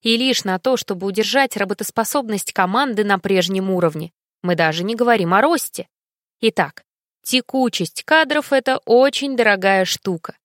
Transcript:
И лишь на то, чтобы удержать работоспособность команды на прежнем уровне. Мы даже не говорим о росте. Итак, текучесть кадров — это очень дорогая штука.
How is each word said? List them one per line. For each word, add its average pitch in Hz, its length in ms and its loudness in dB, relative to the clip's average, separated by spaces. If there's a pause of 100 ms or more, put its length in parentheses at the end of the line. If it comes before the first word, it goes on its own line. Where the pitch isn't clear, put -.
И 226 160 2
лишь 254 260 0
на 185 140 -2
то, 254 180 0
чтобы 190 300 -6
удержать 214 500 0
работоспособность 214 960 -4
команды 214 500 0
на 202 160 2
прежнем 190 520 0
уровне. 170 420 -2 (300)
Мы 175 140 0
даже 160 260 0
не 220 140 -4
говорим 220 380 2
о 202 60 6
росте. - 460 0 (540)
Итак, 196 420 -2 (400)
текучесть 247 800 -2
кадров — 302 500 0
это 262 320 0
очень 269 520 2
дорогая 196 480 2
штука. - 600 -6